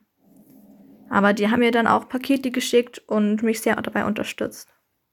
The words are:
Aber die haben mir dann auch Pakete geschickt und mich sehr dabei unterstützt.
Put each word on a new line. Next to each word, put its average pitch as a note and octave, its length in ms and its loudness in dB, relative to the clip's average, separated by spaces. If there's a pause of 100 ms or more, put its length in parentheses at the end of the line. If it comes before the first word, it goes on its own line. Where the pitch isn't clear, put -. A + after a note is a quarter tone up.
(1080)
Aber G3+ 240 4
die G#3 180 0
haben A#3+ 100 2
mir A#3+ 100 4
dann A#3 160 2
auch A3 220 2
Pakete C4 420 -2
geschickt B3 560 0
und G#3+ 360 0
mich A3 180 0
sehr A3+ 160 0
dabei - 280 -4
unterstützt. - 720 -6 (380)